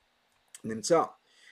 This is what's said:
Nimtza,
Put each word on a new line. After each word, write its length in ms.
Nimtza, 540